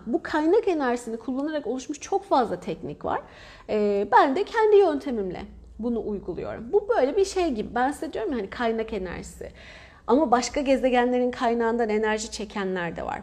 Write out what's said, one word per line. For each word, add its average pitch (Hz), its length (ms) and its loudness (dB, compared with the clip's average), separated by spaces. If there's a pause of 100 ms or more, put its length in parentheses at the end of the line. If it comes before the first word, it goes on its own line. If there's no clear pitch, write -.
Bu 285 160 -2
kaynak 339 460 2
enerjisini 247 480 -2
kullanarak 285 500 -4
oluşmuş 262 340 -6
çok 392 240 -2
fazla 214 360 2
teknik - 440 -8
var. - 160 -2 (500)
Ee, 208 420 0
ben 320 240 6
de 403 80 0
kendi 427 320 4
yöntemimle 269 640 2 (380)
bunu 226 300 -4
uyguluyorum. 208 640 -8
Bu 403 160 2
böyle 294 280 2
bir 392 80 4
şey 359 260 0
gibi. 214 240 -4
Ben 254 160 0
size 285 220 -8
diyorum 415 200 -4
ya 247 60 -2
hani 196 120 -6
kaynak 226 420 -2
enerjisi. 185 600 -8 (560)
Ama 277 220 4
başka 240 300 2
gezegenlerin 247 720 2
kaynağından 233 580 0
enerji 214 420 0
çekenler 190 680 -4
de - 60 -8
var. - 200 -8